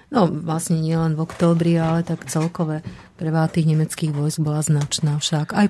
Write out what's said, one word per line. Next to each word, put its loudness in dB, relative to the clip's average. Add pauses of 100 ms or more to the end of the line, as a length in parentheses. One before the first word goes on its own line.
(120)
no, 2 (100)
vlastne -2
nie 0
len 0
v -2
októbri, 2
ale 2
tak -6
celkové -2 (320)
prevaha 0
tých 0
nemeckých 0
vojsk -2
bola 0
značná 0
však, -2
aj 4